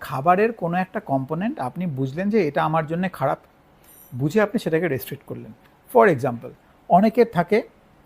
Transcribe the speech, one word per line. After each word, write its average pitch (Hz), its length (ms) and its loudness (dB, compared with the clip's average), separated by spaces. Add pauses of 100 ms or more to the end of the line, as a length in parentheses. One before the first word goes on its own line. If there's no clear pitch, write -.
খাবারের 180 520 2
কোনো 175 240 -4
একটা 185 240 -4
কম্পোনেন্ট 156 580 -4
আপনি 156 280 -6
বুঝলেন 139 440 -4
যে 202 180 2
এটা 160 160 -2
আমার 160 220 0
জন্য 175 260 -4
খারাপ, 147 260 -2 (760)
বুঝে 143 260 0
আপনি 208 180 0
সেটাকে 165 300 0
রেস্ট্রিক্ট 135 360 -6
করলেন। 120 280 -14 (420)
For 226 140 8
example, 123 420 0 (380)
অনেকের 220 440 4
থাকে 185 300 0 (440)